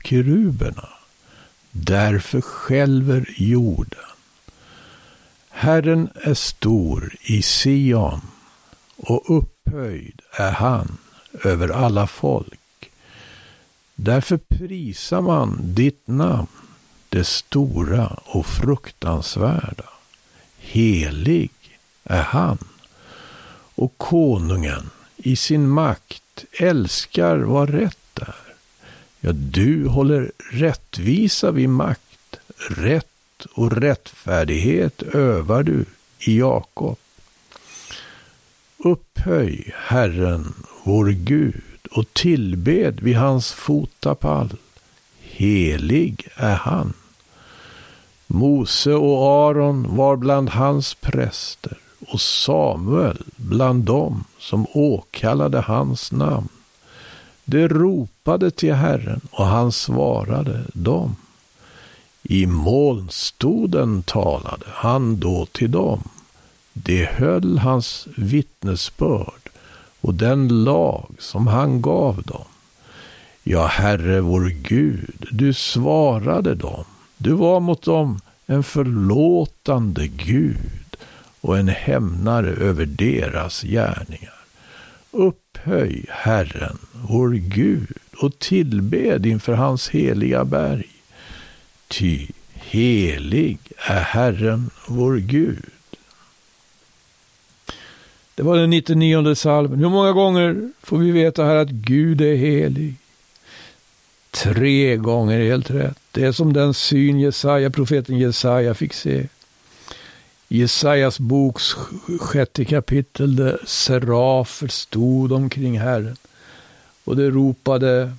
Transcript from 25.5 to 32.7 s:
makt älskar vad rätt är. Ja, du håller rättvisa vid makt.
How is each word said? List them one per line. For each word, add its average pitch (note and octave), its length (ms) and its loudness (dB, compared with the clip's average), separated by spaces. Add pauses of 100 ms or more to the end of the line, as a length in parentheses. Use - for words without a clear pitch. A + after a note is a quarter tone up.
makt - 840 -4
älskar E3+ 840 0
vad C3 340 0
rätt - 500 -4
är. - 140 -12 (840)
Ja, E2+ 120 0
du F#2 540 0
håller C#3 460 2 (200)
rättvisa D3+ 1000 0
vid C3 180 2
makt. - 680 -4 (340)